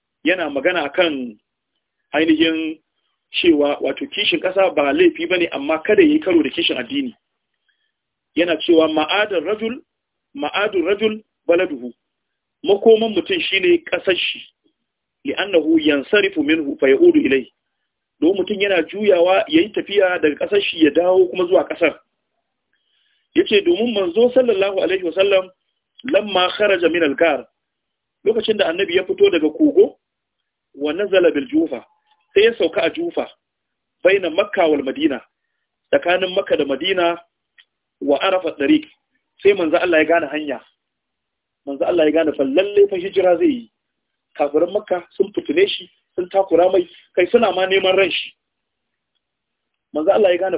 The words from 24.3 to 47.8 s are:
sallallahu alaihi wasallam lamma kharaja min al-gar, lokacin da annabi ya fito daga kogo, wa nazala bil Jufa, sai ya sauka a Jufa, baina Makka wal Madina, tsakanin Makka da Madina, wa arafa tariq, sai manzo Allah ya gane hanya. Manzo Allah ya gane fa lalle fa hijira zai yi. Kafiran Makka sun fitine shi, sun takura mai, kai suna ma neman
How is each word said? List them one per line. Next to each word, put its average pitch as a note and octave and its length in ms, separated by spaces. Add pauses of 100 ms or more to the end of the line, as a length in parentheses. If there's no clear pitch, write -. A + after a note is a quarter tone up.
sallallahu G3+ 480
alaihi F#3 220
wasallam F#3+ 460 (540)
lamma F#3 540
kharaja F#3+ 340
min E3+ 120
al-gar, C#3+ 420 (800)
lokacin A3 320
da F#3 120
annabi E3+ 260
ya F#3 100
fito G3 240
daga D#3+ 200
kogo, D#4+ 500 (760)
wa D3 200
nazala F#3 400
bil C#3+ 140
Jufa, C#3 380 (480)
sai G3 100
ya A#3 140
sauka E3+ 240
a E3 80
Jufa, D3+ 380 (760)
baina F#3 260
Makka F#3+ 380
wal D3+ 160
Madina, C3+ 380 (720)
tsakanin F#3 420
Makka F#3 220
da D3 80
Madina, E3+ 520 (840)
wa C#3 200
arafa F#3 360
tariq, D3+ 280 (580)
sai G3+ 100
manzo E3+ 240
Allah E3+ 220
ya D#3 60
gane D#3+ 260
hanya. D3 300 (1080)
Manzo C#3 180
Allah E3+ 200
ya D3+ 60
gane D#3 220
fa C#3+ 100
lalle G3 460
fa G3 60
hijira F#3 420
zai F3 100
yi. C3+ 240 (640)
Kafiran D3+ 380
Makka G3 320 (100)
sun F#3+ 180
fitine F3 360
shi, - 200 (260)
sun F3+ 140
takura F#3 420
mai, F#3 180 (260)
kai F#3 140
suna A#3 220
ma F#3 160
neman F#3 300